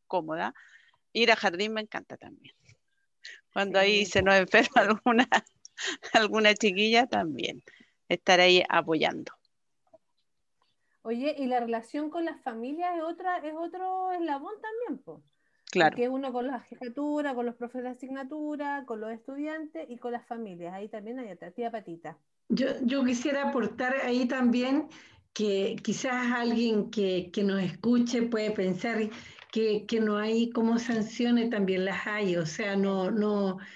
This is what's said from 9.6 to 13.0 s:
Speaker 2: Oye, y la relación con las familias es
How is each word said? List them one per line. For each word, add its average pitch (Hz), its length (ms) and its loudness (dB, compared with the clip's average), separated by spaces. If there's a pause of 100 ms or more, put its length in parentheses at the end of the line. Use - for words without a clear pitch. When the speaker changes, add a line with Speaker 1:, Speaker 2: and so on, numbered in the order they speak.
Speaker 2:
Oye, 247 380 -2
y 269 80 -2
la 247 120 2
relación 233 520 -4
con 339 140 -2
las 311 160 -6
familias 294 540 -6
es 330 60 -4